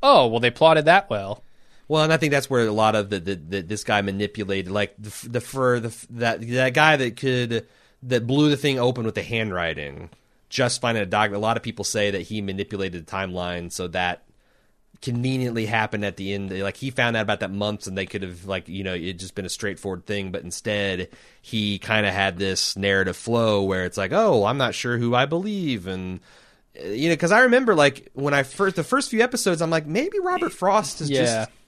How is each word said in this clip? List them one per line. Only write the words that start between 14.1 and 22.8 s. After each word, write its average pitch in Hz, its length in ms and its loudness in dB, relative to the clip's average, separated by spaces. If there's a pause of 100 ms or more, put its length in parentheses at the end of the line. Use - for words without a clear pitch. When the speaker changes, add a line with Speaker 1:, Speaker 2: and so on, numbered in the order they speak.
Speaker 2:
conveniently 120 640 -2
happened 107 380 -2
at 98 120 -4
the 95 180 -6
end. 98 240 -6
Like, 98 200 -4
he 135 120 -8
found 120 260 0
out 110 60 0
about 101 160 0
that 95 140 -4
months, 104 340 -4
and 92 100 -8
they 98 100 -2
could 95 160 -8
have, 90 240 -12
like, 95 220 -6
you 95 140 -8
know, 95 120 -4
it 90 260 -6
just 92 160 -14
been 95 100 -6
a 90 40 -8
straightforward 95 560 -6
thing, 98 260 -6
but 90 100 -8
instead 95 680 -4 (320)
he 104 380 -2
kinda 107 320 0
had 98 280 0
this 95 380 -2
narrative 98 400 2